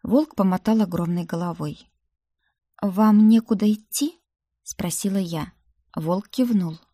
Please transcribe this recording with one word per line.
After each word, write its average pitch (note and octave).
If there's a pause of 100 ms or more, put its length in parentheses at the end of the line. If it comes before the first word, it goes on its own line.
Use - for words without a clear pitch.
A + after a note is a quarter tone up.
Волк B3+
помотал G3
огромной F3
головой. E3 (920)
"Вам G#3+
некуда A3
идти?" C#4+ (420)
спросила -
я. E3+ (420)
Волк F3
кивнул. G3 (160)